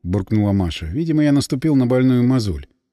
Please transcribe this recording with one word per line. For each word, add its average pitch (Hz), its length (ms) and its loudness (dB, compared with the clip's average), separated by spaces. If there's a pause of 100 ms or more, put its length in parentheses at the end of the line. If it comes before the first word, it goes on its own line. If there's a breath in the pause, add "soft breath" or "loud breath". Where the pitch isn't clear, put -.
буркнула 101 480 -2
Маша. 90 340 -2
Видимо, 151 380 -2
я 147 80 2
наступил 143 440 0
на 127 120 2
больную 127 360 2
мозоль. 107 440 -2 (260)